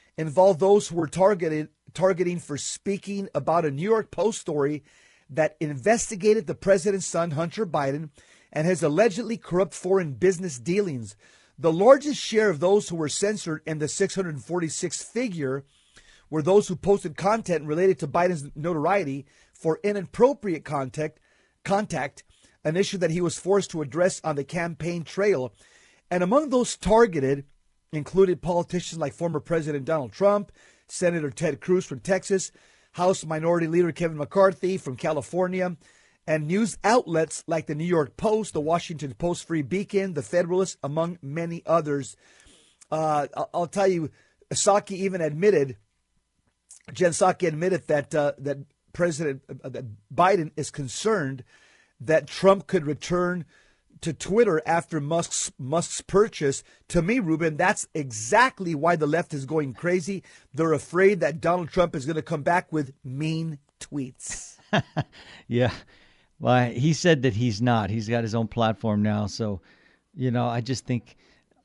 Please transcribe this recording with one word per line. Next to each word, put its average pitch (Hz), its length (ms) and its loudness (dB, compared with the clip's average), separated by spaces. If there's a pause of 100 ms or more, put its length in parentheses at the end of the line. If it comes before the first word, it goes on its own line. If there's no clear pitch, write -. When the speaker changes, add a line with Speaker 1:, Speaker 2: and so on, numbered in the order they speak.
(160)
Speaker 1:
involved 160 440 4
those 202 300 4
who 165 60 -8
were 165 120 -2
targeted, 165 640 0 (260)
targeting 175 420 2
for 147 180 -10
speaking 196 800 -6
about 160 320 0
a 147 60 -2
New 135 100 -6
York 214 300 0
Post 208 300 -2
story 147 420 -2 (440)
that 151 320 -2
investigated 196 840 0
the 160 80 -4
president's 190 540 0
son, 170 240 -2
Hunter 170 340 -4
Biden, 147 460 -2 (420)
and 156 140 0
his 175 160 0
allegedly 214 540 2
corrupt 180 360 -2
foreign 185 400 0
business 170 460 0
dealings. 139 560 -4 (420)
The 160 160 2
largest 262 480 6
share 214 300 2
of 147 80 -2
those 196 300 2
who 175 60 -8
were 156 140 -4
censored 180 560 -4
in 156 140 -6
the 151 80 -2
six - 260 -2
hundred 170 260 -6
forty-six 165 600 -6
figure 151 640 -4 (640)
were 156 100 -2
those 190 260 6
who 180 80 -4
posted 180 400 0
content 180 520 0
related 180 320 2
to 160 80 -6
Biden's 170 480 0
notoriety 151 720 -2 (260)
for 160 300 -2
inappropriate 208 800 0
contact, 147 540 -6 (440)
contact, 180 600 -4 (400)
an 156 120 0
issue 196 220 0
that 170 140 0
he 180 100 0
was 170 160 -2
forced 185 340 2
to 156 120 -4
address 165 400 0
on 156 120 -2
the 139 80 -4
campaign 170 600 -6
trail. 165 500 0 (560)
And 180 140 0
among 269 260 2
those 247 260 0
targeted 165 680 4 (480)
included 170 480 2
politicians 175 580 -4
like 143 140 -4
former 165 260 -4
President 147 460 -4
Donald 143 280 -2
Trump, 202 380 2 (360)
Senator 170 420 0
Ted 147 320 -4
Cruz 180 240 2
from 131 140 -12
Texas, 185 520 -2 (420)
House 185 320 2
Minority 165 420 0
Leader 170 240 2
Kevin 165 260 -4
McCarthy 185 600 2
from 131 180 -8
California, 175 840 -2 (500)
and 156 200 0
news 196 360 0
outlets 165 640 2
like 160 200 -2
the 156 80 -4
New 156 100 -4
York 165 320 0
Post, 214 360 0
the 160 80 -2
Washington 151 540 -2
Post 175 320 -4
Free 160 160 -2
Beacon, 190 500 -2
the 143 80 -4
Federalist, 175 640 0
among 165 380 -4
many 170 440 -8
others. 151 500 0 (760)
Uh, 151 440 0
I-, 143 80 -4 (100)
I'll 170 140 -2
tell 196 200 2
you, 170 240 0 (420)
Psaki 202 440 4
even 185 240 -2
admitted, 151 560 2 (1160)
Jen 170 180 2
Psaki 180 360 2
admitted 165 400 -2
that, 147 260 0
uh, 147 260 2
that 139 180 -6 (360)
President, 156 480 -2 (220)
uh, 139 60 -10
that 123 160 -10 (280)
Biden 175 420 4
is 151 160 -6
concerned 139 720 -4 (560)
that 151 280 2
Trump 196 400 2
could 170 180 0
return 175 600 -2 (560)
to 165 120 -6
Twitter 196 520 2
after 165 340 -2
Musk's, 160 600 -4
Musk's 147 420 -4
purchase. 175 600 2 (260)
To 175 120 2
me, 220 180 2
Ruben, 160 360 0
that's 180 380 0
exactly 160 800 0
why 160 220 2
the 151 100 0
left 160 280 -2
is 139 120 -8
going 147 300 -2
crazy. 180 480 -2 (300)
They're 160 200 2
afraid 185 460 4
that 156 200 0
Donald 170 300 0
Trump 175 260 0
is 131 100 -6
gonna 156 180 -4
come 156 200 -4
back 180 280 0
with 147 220 -4 (100)
mean 156 560 -6 (200)
tweets. - 800 -10 (140)
Speaker 2:
<laughs> - 120 0 (640)
Yeah. 120 240 2 (680)
Well, 123 320 2
he 147 220 2
said 160 300 4
that 127 120 2
he's 113 260 0
not. 117 300 2
He's 110 180 -4
got 117 140 0
his 107 100 -6
own 113 140 0
platform 110 560 0
now. 107 240 0
So, 104 340 -4 (540)
you 127 160 -2
know, 120 160 0
I 120 140 -2
just 117 240 -4
think, 120 300 -4 (500)